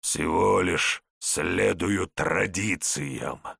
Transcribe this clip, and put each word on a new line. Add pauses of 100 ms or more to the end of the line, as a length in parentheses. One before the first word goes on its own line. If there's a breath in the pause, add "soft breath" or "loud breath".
Всего
лишь (160)
следую
традициям (180)